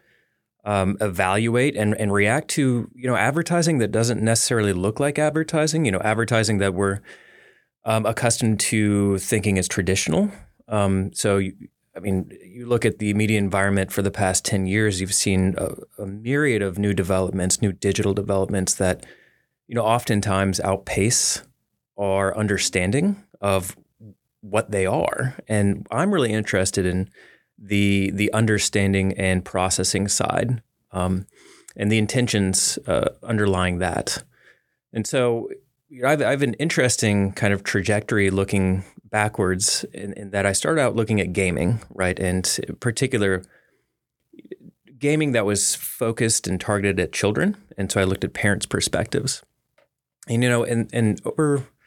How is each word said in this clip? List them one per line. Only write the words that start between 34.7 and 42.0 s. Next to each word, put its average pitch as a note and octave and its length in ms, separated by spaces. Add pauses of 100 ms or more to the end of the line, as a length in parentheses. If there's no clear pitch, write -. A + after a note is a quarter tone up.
And A2 120
so, A#2+ 440 (400)
you C3 100
know, B2 80
I've, D3 140
I've C3+ 180
an B2+ 140
interesting G#2+ 800
kind G2+ 200
of G2 120
trajectory G#2 640
looking F#2+ 520 (220)
backwards G2+ 880
in, G2+ 220
in G2+ 160
that G2+ 160
I - 60
started D#3 280
out A2+ 160
looking G#2+ 240
at F2 140
gaming, F#2 560
right? F2+ 280